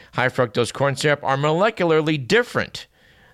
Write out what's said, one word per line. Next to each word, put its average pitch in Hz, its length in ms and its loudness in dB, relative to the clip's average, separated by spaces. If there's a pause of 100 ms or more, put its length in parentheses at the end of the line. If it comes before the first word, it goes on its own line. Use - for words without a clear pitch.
(140)
high 123 160 0
fructose 120 420 -2
corn 139 240 -2
syrup 147 280 0
are 135 140 0
molecularly 156 880 0
different. 208 580 -2 (480)